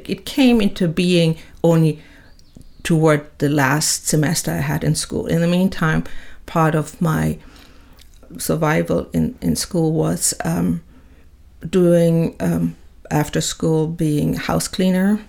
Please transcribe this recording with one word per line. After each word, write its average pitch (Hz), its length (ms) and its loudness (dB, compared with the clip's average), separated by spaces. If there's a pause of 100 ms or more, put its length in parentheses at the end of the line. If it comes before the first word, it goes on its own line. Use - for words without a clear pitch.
it 196 200 -8
came 247 360 4
into 202 260 0
being 165 500 2 (260)
only 160 380 4 (800)
toward 156 380 4 (180)
the 143 100 2
last 143 580 0
semester 156 440 0
I 165 100 -2 (100)
had 151 120 -2
in 151 120 2
school. - 300 -6
In 165 160 0
the 170 60 0
meantime, 180 560 0 (420)
part 160 300 0
of 151 260 -4
my 156 360 0 (1000)
survival 165 760 -2
in, - 280 -2
in 165 140 -2
school 160 380 -2
was, 156 400 -2 (100)
um, 170 380 -2 (840)
doing, 170 720 4
um, 170 360 -2 (340)
after 151 320 -2
school, 160 460 -2
being 160 480 -2
house 165 320 -4
cleaner, 190 600 0